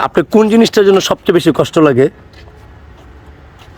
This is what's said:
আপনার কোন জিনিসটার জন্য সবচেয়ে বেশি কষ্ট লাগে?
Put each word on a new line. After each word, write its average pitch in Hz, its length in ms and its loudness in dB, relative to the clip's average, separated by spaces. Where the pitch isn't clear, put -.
আপনার 170 160 -2
কোন 220 180 4
জিনিসটার 220 340 2
জন্য 190 120 2
সবচেয়ে - 280 -2
বেশি 165 120 -2
কষ্ট - 160 -4
লাগে? 131 180 0